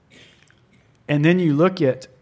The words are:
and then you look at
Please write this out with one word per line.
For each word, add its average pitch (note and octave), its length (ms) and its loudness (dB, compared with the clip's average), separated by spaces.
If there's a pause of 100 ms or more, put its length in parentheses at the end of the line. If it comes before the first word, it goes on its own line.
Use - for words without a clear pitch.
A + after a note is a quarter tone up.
(1080)
and D3 160 0
then F3 140 2
you D#3+ 160 0
look F3+ 260 0
at C3 280 -2 (140)